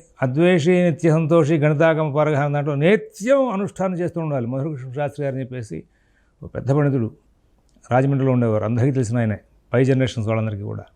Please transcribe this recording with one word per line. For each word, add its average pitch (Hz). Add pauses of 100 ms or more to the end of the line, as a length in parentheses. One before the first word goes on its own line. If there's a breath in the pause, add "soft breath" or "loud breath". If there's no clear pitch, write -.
(220)
"అద్వేషి 160
నిత్య 170
సంతోషి 160
గణితాగమ 151
పరగ" 151
అన్న 143
దాంట్లో 147
నిత్యం 214
అనుష్ఠానం 190
చేస్తూ 170
ఉండాలి. 143
మధురకృష్ణ 135
శాస్త్రి 143
గారని 135
చెప్పేసి 127 (600)
ఒక -
పెద్ద 120
పండితుడు 139 (800)
రాజమండ్రిలో 135
ఉండేవారు, 117
అందరికీ 120
తెలిసిన 123
ఆయనే, 110 (360)
పై 123
జనరేషన్స్ 127
వాళ్ళందరికీ 110
కూడా. 107 (120)